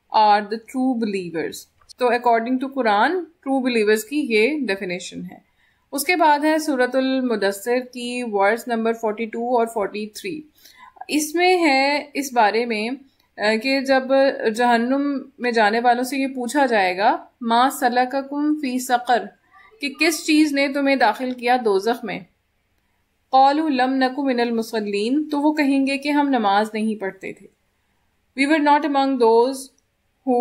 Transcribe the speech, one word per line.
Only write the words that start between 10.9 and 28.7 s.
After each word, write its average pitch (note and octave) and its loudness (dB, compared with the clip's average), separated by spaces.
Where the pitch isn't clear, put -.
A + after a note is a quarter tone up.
इसमें D#4+ 2
है C#4 2
इस C#4 -6
बारे A3+ 2
में, A3 -4
अ, C4+ -8
कि A3 0
जब C4 2
जहन्नुम A#3+ 2
में A#3+ -2
जाने A3+ 2
वालों A#3+ 2
से B3+ -6
ये C4+ -2
पूछा C4 -2
जाएगा, G3+ 0
"मा A#3+ 2
सलककुम C#4 -2
फी C4 -4
सकर", A#3+ -2
कि C#4+ -4
किस D#4 -2
चीज़ D4+ 4
ने C#4 0
तुम्हें C#4 0
दाखिल B3+ 0
किया B3 0
दोज़ख A3+ 0
में। F3+ -10
"क़ालू C#4 4
लम B3+ 0
नकु C4 0
मिनल A#3+ 0
मुसल्लीन", A3+ -2
तो D4 -4
वो D4 2
कहेंगे C#4 0
कि C#4+ -4
हम C#4+ 2
नमाज G#3+ 2
नहीं G#3+ -2
पढ़ते F#3+ -8
थे। - -20
"We C#4 2
were D#4 2
not D4 4